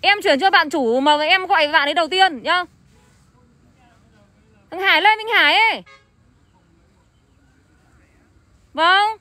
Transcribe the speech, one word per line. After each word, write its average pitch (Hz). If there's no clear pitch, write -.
Em 403
chuyển 294
cho 381
bạn 330
chủ 254
mà 294
em 359
gọi 330
bạn 294
ấy 311
đầu 330
tiên 370
nhá. 349
Thằng 339
Hải, 349
Lê 427
Minh 427
Hải 330
ấy. 392
Vâng. 392